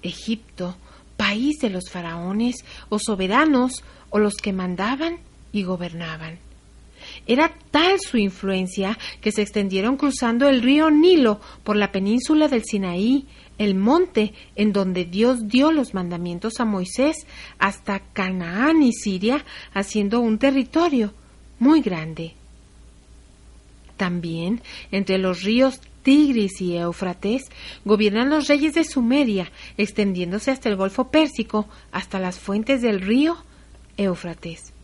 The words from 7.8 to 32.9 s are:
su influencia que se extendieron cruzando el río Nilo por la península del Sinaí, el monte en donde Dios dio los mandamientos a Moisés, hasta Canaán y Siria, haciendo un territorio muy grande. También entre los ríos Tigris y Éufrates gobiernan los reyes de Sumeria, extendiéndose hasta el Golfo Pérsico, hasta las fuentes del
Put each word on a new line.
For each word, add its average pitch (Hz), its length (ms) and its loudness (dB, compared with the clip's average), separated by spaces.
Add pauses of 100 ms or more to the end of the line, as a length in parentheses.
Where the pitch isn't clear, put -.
su - 180 -6
influencia 190 760 -2 (240)
que 214 120 -2
se 214 100 -2
extendieron 202 540 -2
cruzando 269 520 2
el 254 140 4
río 302 280 4
Nilo 302 500 6 (240)
por 208 120 0
la 208 140 0
península 247 580 2
del 233 160 0
Sinaí, 202 640 0 (320)
el 208 160 0
monte 220 600 2 (200)
en 208 200 2
donde 185 320 0
Dios 220 420 0
dio 269 240 4
los 277 220 -2
mandamientos 175 680 -6
a 233 60 0
Moisés, 214 600 -2 (320)
hasta 196 420 -2
Canaán 185 840 0
y 240 100 4
Siria, 214 540 -2 (260)
haciendo 202 480 -2
un 220 180 0
territorio 269 760 0 (440)
muy 294 220 6
grande. 165 540 -6 (1600)
También 175 640 -4 (300)
entre 190 260 -2
los 185 260 -2
ríos 254 380 2 (220)
Tigris 262 580 4
y 175 160 -2
Éufrates 185 680 -4 (420)
gobiernan 214 420 2
los 294 180 2
reyes 294 280 2
de 330 100 2
Sumeria, 233 680 0 (280)
extendiéndose 196 720 -2
hasta 254 180 -2
el 202 80 0
Golfo 196 340 -2
Pérsico, 240 560 0 (260)
hasta 190 280 -6
las 180 180 -6
fuentes 220 440 -2
del 214 180 0